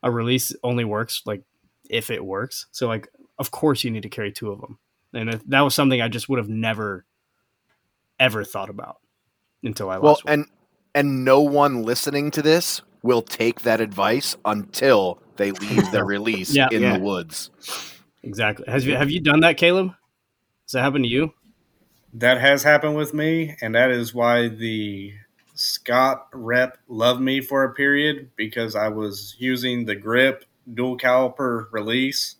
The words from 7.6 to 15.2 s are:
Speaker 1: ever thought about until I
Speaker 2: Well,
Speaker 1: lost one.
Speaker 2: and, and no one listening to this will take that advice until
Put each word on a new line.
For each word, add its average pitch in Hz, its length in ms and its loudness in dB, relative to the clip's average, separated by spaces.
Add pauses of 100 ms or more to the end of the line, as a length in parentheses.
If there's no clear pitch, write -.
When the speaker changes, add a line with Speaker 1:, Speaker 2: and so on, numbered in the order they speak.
Speaker 1:
ever 113 260 2
thought 98 260 -8
about - 280 -16 (640)
until 107 280 -6
I 92 80 -4
Speaker 2:
Well, 147 140 8
Speaker 1:
lost - 120 2
one. 147 100 0
Speaker 2:
and, 147 120 -2 (500)
and 135 280 0
no 131 180 8
one 143 420 2
listening 143 480 -2
to 156 100 -2
this 160 400 2 (200)
will 117 200 4
take - 400 -2
that 113 180 2
advice 104 640 -2
until 104 760 2 (140)